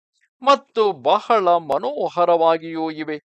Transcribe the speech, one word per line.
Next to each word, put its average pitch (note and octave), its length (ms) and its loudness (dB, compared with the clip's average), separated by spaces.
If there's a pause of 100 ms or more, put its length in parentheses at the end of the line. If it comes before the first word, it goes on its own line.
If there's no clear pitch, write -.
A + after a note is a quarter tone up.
(400)
ಮತ್ತು B3+ 500 0
ಬಹಳ F3 680 2 (120)
ಮನೋಹರವಾಗಿಯೂ E3 1200 -2
ಇವೆ. D#3 340 -10